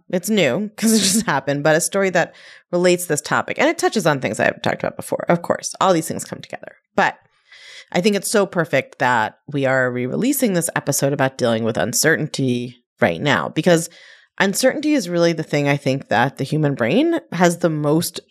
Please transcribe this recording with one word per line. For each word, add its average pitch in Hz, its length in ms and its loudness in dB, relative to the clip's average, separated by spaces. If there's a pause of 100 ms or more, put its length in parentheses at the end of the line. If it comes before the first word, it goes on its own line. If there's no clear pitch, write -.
it's 180 200 -4
new 196 440 2
<laughs> - 40 -18
'cause 220 160 2
it 220 60 4
just 196 260 0
happened, 143 380 -2
but 156 120 4
a 165 60 2
story 196 300 0
that 170 240 -2 (360)
relates 175 340 2
this 151 160 -2
topic. - 380 -4
And 285 100 4
it 320 80 -2
touches 285 280 -2
on 147 140 2
things 135 200 -4
I've - 220 0
talked - 220 -4
about - 120 -6
before. - 340 -8
Of 170 120 2
course, - 380 -6
all 185 140 4
these 160 140 0
things - 180 -8
come - 140 -14
together. - 360 -18 (200)
But 175 220 0 (760)
I 180 100 0
think 202 140 2
it's 190 160 -4
so 202 140 4
perfect 160 540 -2
that 120 380 2 (100)
we 143 180 -2
are 127 260 2
re-releasing 160 640 -2
this 170 220 0
episode 143 380 -2
about 135 240 -2
dealing 117 260 0
with 113 140 -2
uncertainty 123 1040 -2 (160)
right 87 220 0
now, 117 280 0
because 165 400 2 (500)
uncertainty 262 540 0
is 220 140 0
really 170 260 2
the 156 100 -4
thing 147 240 -2
I 143 100 2
think 139 320 -4
that 120 280 0
the 131 60 -4
human 147 320 0
brain 262 440 0 (120)
has 175 280 2
the 175 100 0
most 151 500 -2 (120)